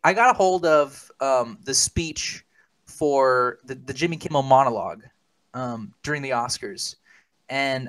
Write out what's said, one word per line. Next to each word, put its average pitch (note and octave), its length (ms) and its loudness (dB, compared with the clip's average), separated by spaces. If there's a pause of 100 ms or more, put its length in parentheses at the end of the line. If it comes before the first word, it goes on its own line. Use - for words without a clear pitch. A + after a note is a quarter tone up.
I E3 80 6
got A#3 180 4
a B3 80 0
hold F#3 260 2
of, D3 460 2 (100)
um, B2+ 440 0
the C3+ 100 -6
speech - 720 -4 (400)
for C3 800 2
the, C3+ 100 -12
the C3 180 -14
Jimmy D#3+ 240 -2
Kimmel D#3 280 -2
monologue, A#2 580 2 (520)
um, A#2+ 480 -10
during D3 180 -4
the C3+ 100 -6
Oscars, A#2+ 680 -6 (520)
and C3 400 -4